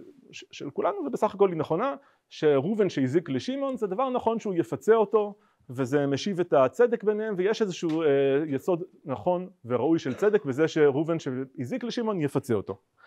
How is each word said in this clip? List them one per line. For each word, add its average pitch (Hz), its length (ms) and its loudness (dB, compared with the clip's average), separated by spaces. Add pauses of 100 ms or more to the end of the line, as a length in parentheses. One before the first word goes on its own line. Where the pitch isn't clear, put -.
(320)
ש-, - 200 -20
של - 180 -12
כולנו, 349 280 -2
ובסך 247 380 -4
הכל 196 140 4
היא 170 80 -2
נכונה, 185 380 -2 (340)
שראובן 160 600 2
שהזיק 139 400 0
לשמעון, 262 480 -4
זה 214 100 -4
דבר 220 220 -2
נכון 233 300 0
שהוא 202 180 -4
יפצה 165 380 2
אותו, 208 400 0 (340)
וזה 135 380 0
משיב 160 320 -2
את 175 140 0
הצדק 190 500 4
ביניהם, 214 340 -2
ויש 208 240 0
איזשהו, 165 420 -2
אה, 156 40 2 (400)
יסוד 160 360 -2 (220)
נכון 180 440 -4 (160)
וראוי 123 340 2
של 131 140 -4
צדק 202 320 2
בזה 139 220 0
שראובן 156 520 2
שהזיק 135 640 -8
לשמעון 220 380 -4
יפצה 135 320 -2
אותו. 98 240 -4 (300)